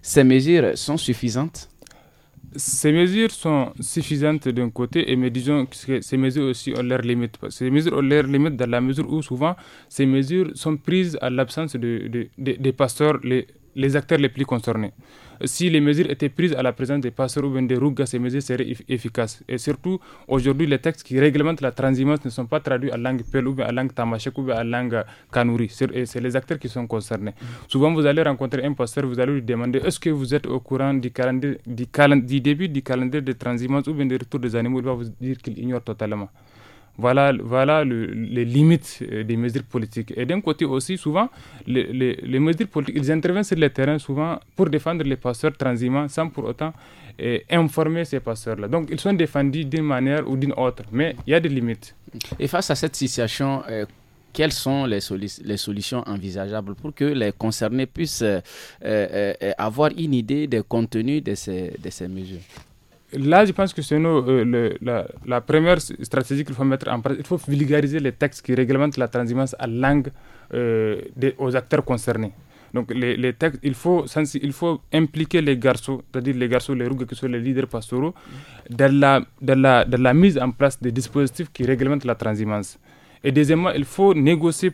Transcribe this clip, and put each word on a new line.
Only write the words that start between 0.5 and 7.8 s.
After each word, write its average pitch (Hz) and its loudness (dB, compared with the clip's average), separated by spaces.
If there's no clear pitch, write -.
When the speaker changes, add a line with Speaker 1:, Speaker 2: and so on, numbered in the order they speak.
Speaker 1:
sont - -4
suffisantes ? 131 -4
Speaker 2:
Ces - 2
mesures 185 4
sont 147 0
suffisantes 151 0
d'un 120 0
côté, 123 -2
et 127 4
mais 127 2
disons 127 0
que 131 -4
ces 95 -6
mesures 131 2
aussi 120 -6
ont 120 -2
leurs 123 0
limites. 120 -2
Ces 127 -4
mesures 156 2